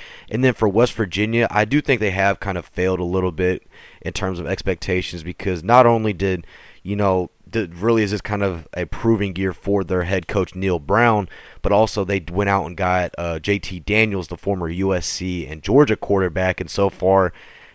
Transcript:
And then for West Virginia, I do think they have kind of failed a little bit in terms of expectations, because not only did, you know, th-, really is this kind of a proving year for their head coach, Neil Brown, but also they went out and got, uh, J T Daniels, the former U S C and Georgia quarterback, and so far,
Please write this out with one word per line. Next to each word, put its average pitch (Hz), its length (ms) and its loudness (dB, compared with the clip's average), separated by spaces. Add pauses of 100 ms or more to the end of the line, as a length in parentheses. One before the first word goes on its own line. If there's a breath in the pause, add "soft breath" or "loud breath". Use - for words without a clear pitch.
(300 loud breath)
And 123 120 -2
then 127 120 4
for 107 140 2
West 113 260 2
Virginia, 110 560 0
I 107 160 2
do 143 160 0
think 120 180 0
they 101 120 0
have 98 280 0
kind 95 160 -4
of 85 80 -6
failed 92 340 -2
a 87 60 -2
little 92 280 0
bit 90 340 -2 (340 loud breath)
in - 140 -8
terms 95 240 -4
of 80 80 -6
expectations, 92 760 -4
because 87 400 -6
not 117 220 6
only 110 300 2
did, 90 320 -2 (360 loud breath)
you 101 140 -4
know, 95 340 2 (200)
th-, 101 240 -2
really 110 280 2
is 101 100 0
this 104 100 -4
kind 101 200 -2
of 87 300 -2
a 87 140 -4
proving 101 500 0
year 95 160 -2
for 101 320 -2
their 90 200 -2
head 92 240 -2
coach, 95 260 -2
Neil 92 240 -2
Brown, 104 500 2 (320 loud breath)
but 101 120 0
also 104 320 2
they 92 280 -2
went 98 160 0
out 98 160 0
and 87 100 -10
got, 90 440 0
uh, 85 200 -4
J 101 200 0
T 92 220 -10
Daniels, 101 480 0
the 85 100 -10
former 90 320 -2
U 95 240 0
S 87 120 -2
C 90 400 -6
and 76 160 -12
Georgia 117 340 4
quarterback, 92 640 0
and 85 120 -6
so 101 180 2
far, 92 460 2 (400 loud breath)